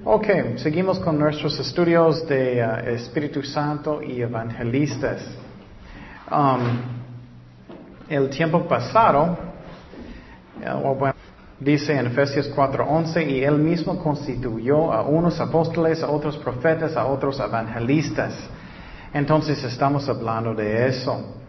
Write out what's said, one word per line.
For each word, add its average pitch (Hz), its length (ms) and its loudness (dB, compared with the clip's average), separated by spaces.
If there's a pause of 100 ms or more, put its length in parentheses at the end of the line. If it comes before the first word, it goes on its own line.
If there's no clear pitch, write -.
Ok, 214 240 4 (300)
seguimos 175 420 0
con 156 180 0
nuestros 151 400 0
estudios 165 680 4
de, 131 320 2
eh, 117 360 0
Espíritu 143 480 -4
Santo 147 600 -2
y 127 180 -6
evangelistas. 117 1000 -2 (1080)
Um, 123 520 2 (1300)
el 139 200 2
tiempo 160 380 0
pasado, 160 680 4 (1200)
eh, - 80 -6
o 135 260 0
bueno, 135 180 0 (460)
dice 143 380 2
en 123 100 0
Efesios 139 460 0
cuatro 139 320 2
once, 165 380 2
"Y 139 180 0
él 147 160 4
mismo 165 400 2
constituyó 131 920 0
a 110 120 2
unos 160 360 2
apóstoles, 160 640 2
a 139 60 -2
otros 151 280 -2
profetas, 151 600 0
a 113 80 0
otros 139 340 -2
evangelistas". 117 960 0 (800)
Entonces 147 500 0
estamos 131 460 0
hablando 113 440 -2
de 107 340 0
eso. - 600 -4